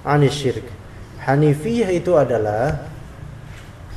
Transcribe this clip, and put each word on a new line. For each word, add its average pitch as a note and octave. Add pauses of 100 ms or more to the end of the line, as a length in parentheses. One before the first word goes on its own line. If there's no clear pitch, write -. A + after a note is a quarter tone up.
'anis C#3
syirk. A#2 (600)
Hanifiyah D3+
itu F3
adalah B2 (1080)